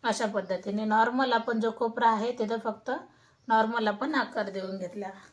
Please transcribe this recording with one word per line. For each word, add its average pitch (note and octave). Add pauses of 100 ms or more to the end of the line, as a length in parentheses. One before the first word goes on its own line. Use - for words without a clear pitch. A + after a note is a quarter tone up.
अशा A#3
पद्धतीने G3+
नॉर्मल A#3+
आपण A3+
जो A3
कोपरा A3+
आहे A3
तिथं A3+
फक्त A3+ (560)
नॉर्मल A3
आपण C4+
आकार G#3+
देऊन F#3+
घेतला. F#3+ (240)